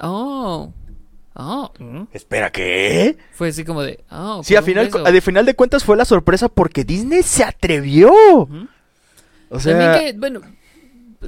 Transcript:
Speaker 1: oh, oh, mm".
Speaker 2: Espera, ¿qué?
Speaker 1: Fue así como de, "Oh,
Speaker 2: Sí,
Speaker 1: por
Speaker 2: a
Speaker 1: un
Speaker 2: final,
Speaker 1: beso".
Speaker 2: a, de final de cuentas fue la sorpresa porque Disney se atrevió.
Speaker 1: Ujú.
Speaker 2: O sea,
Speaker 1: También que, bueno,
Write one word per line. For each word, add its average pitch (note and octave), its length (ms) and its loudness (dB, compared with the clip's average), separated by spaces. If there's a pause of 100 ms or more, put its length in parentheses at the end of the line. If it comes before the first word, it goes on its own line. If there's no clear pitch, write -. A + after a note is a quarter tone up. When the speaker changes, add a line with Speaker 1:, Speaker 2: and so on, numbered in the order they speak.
Speaker 1:
oh, G3 680 -8 (640)
oh, G3+ 460 -12
mm". B2+ 220 -16 (100)
Speaker 2:
Espera, - 400 -8
¿qué? G2 640 -2 (160)
Speaker 1:
Fue E3+ 160 -6
así D#3 160 -10
como D#3+ 180 -8
de, C3+ 300 -12
"Oh, F#3 320 -12
Speaker 2:
Sí, F#3+ 100 0
Speaker 1:
por G#3 40 6
Speaker 2:
a - 20 4
Speaker 1:
un D#3+ 60 -6
Speaker 2:
final, F#3+ 200 0
Speaker 1:
beso". G3+ 200 -6
Speaker 2:
a, F3+ 40 2
de F3 100 6
final G3 260 0
de C4 80 2
cuentas B3 280 0
fue G#3 140 2
la A#3+ 80 2
sorpresa F#3+ 440 0
porque E3 360 -2
Disney B3+ 400 -2
se - 180 0
atrevió. E3 680 2 (240)
Speaker 1:
Ujú. D#3+ 320 -2 (840)
Speaker 2:
O B2 80 -10
sea, C#3+ 180 0
Speaker 1:
También D4 380 2
que, G#3 60 -18
bueno, B3+ 200 -8 (880)